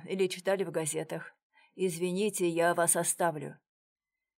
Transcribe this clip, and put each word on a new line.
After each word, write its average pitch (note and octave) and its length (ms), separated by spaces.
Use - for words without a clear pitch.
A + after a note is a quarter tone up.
или F#3+ 220
читали F#3+ 360
в E3 80
газетах. D#3 640
Извините, F#3 720
я E3+ 280
вас E3+ 240
оставлю". D#3 600